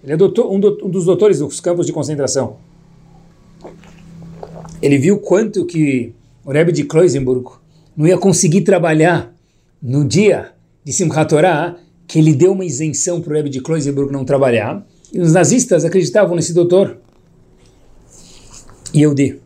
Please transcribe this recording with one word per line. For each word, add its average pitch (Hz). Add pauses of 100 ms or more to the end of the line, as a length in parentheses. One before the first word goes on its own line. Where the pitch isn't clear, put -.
Ele 139
é 160
doutor, 196
um 196
do-, 202
um 190
dos 180
doutores 180
dos 143
campos 175
de 180
concentração. 139 (2250)
Ele 139
viu 185
quanto 202
que 139 (320)
o 139
Rebbe 160
de 160
Kloisenburg 131 (480)
não 151
ia 180
conseguir 185
trabalhar 165 (460)
no 135
dia 160 (300)
de 139
Simchat 156
Torah, 165 (300)
que -
ele 156
deu 175
uma 190
isenção 160
pro 151
Rebbe 147
de 131
Kloisenburg 139
não 135
trabalhar. 131 (260)
E -
os 165
nazistas 185
acreditavam 175
nesse 165
doutor 175 (2000)
Yehudi. 143